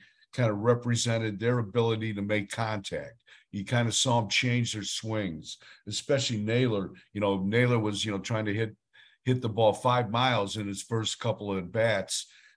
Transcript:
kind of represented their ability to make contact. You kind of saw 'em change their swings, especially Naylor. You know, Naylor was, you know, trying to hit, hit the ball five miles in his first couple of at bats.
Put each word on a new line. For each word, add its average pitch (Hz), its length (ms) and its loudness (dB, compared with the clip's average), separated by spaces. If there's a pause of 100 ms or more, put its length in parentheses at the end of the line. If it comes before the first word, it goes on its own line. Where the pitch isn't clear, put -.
(340)
kind 120 160 2
of 104 80 0
represented 113 840 0
their 120 200 2
ability 113 560 0
to 101 60 -4
make 101 300 -2
contact. 98 600 -6 (400)
You 98 100 -4
kind 120 240 2
of 107 80 -2
saw 120 240 2
'em 107 80 -2
change 120 460 0
their 104 100 -6
swings, 98 760 -6 (300)
especially 117 520 -2
Naylor. 110 520 0 (220)
You 104 80 -4
know, 98 160 2
Naylor 117 420 4
was, 104 240 -2
you 107 80 -4
know, 98 80 -2
trying 110 240 -2
to 104 100 -2
hit, 110 220 -2 (480)
hit 127 180 2
the 117 60 -2
ball 107 240 6
five 120 400 2
miles 113 460 2
in 101 100 -4
his 98 140 -6
first 110 400 -4
couple 104 280 -2
of 95 100 0
at 87 120 -8
bats. 110 560 0 (300)